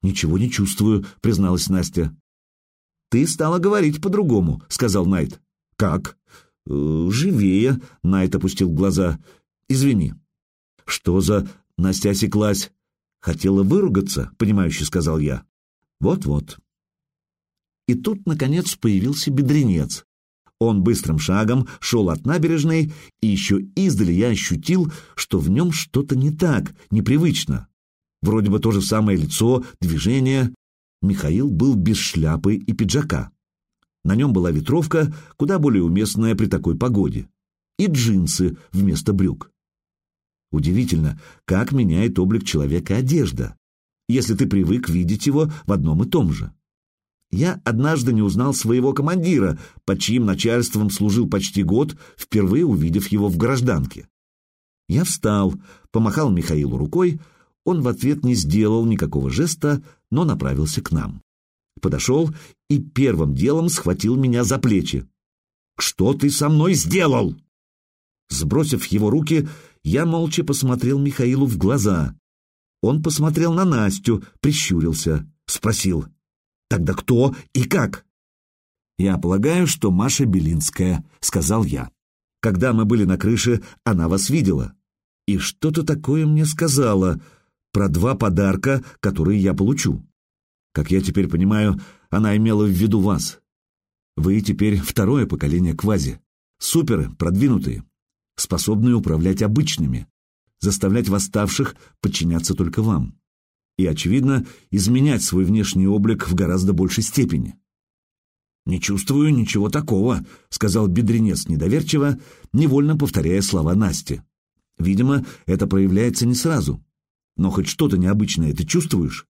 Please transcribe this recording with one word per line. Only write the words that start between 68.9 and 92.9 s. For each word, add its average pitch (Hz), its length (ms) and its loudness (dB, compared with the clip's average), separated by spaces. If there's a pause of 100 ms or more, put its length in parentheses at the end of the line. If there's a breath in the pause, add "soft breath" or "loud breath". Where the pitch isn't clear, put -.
руки, 151 380 0 (340 loud breath)
я 151 240 0
молча 165 380 -2
посмотрел 131 560 0
Михаилу 139 460 0
в 110 120 -2
глаза. 98 580 0 (640)
Он 143 220 0
посмотрел 156 500 0
на 180 120 2
Настю, 110 580 0 (160 loud breath)
прищурился, 82 920 0 (180)
спросил: 95 580 -2 (640)
«Тогда 90 280 -2
кто 123 420 0 (160 loud breath)
и 127 120 0
как?» 123 420 -2 (920)
«Я 92 200 2
полагаю, 110 480 2
что 110 260 0
Маша 120 320 0
Белинская», — 87 800 0 (160 loud breath)
сказал 98 420 -2
я. 65 280 -4 (500)
«Когда 113 320 0
мы 110 140 2
были 107 180 2
на 92 140 2
крыше, 113 440 0 (220 loud breath)
она 92 240 0
вас 98 220 -2
видела. 92 440 0 (520)
И 101 100 -2
что-то 156 480 -4
такое 156 420 -2
мне 151 200 2
сказала 123 720 0 (500 loud breath)
про 98 180 0
два 85 280 0
подарка, 101 640 0 (180 loud breath)
которые 98 400 0
я 95 120 2
получу. 98 520 -2 (680)
Как 76 180 -4
я 95 120 2
теперь 92 260 0
понимаю, 101 500 2 (300 loud breath)
она 104 260 0
имела 107 300 2
в 104 60 2
виду 104 280 2